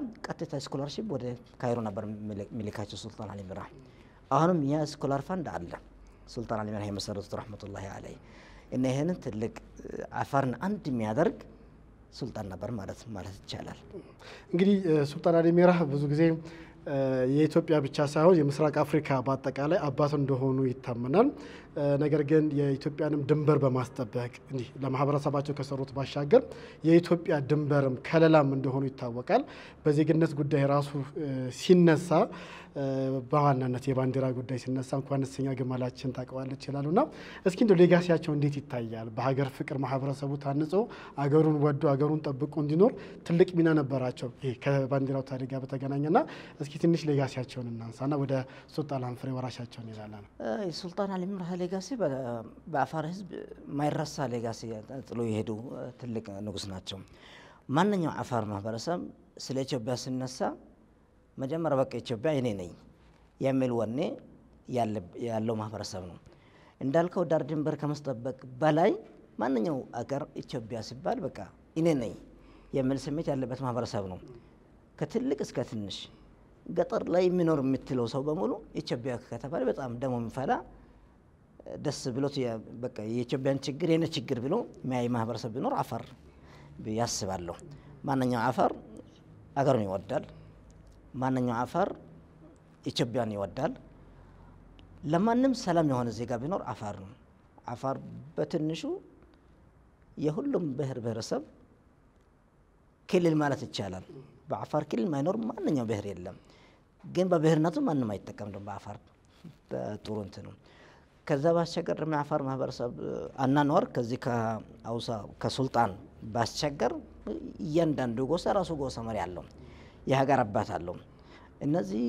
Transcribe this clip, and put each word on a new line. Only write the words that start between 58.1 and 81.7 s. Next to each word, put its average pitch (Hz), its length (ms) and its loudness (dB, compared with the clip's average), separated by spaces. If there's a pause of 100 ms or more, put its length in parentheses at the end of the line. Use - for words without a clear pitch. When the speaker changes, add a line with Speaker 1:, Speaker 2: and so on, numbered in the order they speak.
Speaker 1:
አፋር 117 320 -2
ማህበረሰብ 113 540 -4 (380)
ስለ - 220 -6
ኢትዮጵያ 127 360 -4
ሲነሳ 127 420 -6 (1000)
መጀመሪያ 143 400 0
«በቃ 135 200 2
ኢትዮጵያ 117 360 -2
እኔ 127 220 2
ነኝ» 90 160 -8 (680)
የሚል 131 320 2
ወኔ 117 260 -2 (680)
ያለ-፣ 113 260 0 (260)
ያለው 113 340 -2
ማህበረሰብ 107 500 -6
ነው። 87 120 -14 (640)
እንዳልከው 165 440 2
ዳር 156 200 2
ድንበር 151 320 -2
ከመስጠበቅ 139 640 -6 (160)
በላይ 156 380 4 (460)
ማንኛው 220 380 0 (160)
አገር 135 300 -4 (120)
ኢትዮጵያ 113 480 -8
ሲባል 143 380 -4
«በቃ - 180 -8 (380)
እኔ 160 180 2
ነኝ» 113 200 -4 (580)
የሚል 135 260 0
ስሜት 156 300 -6
ያለበት 131 320 -4
ማህበረሰብ 117 460 -2
ነው። 92 140 -10 (760)
ከትልቅ 254 440 -2
እስከ - 240 -6
ትንሽ 101 340 -8 (680)
ገጠር - 400 -2
ላይ 180 180 4
የሚኖር 170 360 4
የምትለው 131 480 0
ሰው 139 160 -2
በሙሉ 170 260 0 (240)
ኢትዮጵያ 131 480 -4
ከተባለ 135 420 -6
በጣም 139 320 -2
ደሞ 127 200 -2
የሚፈላ፣ 120 340 -4 (1300)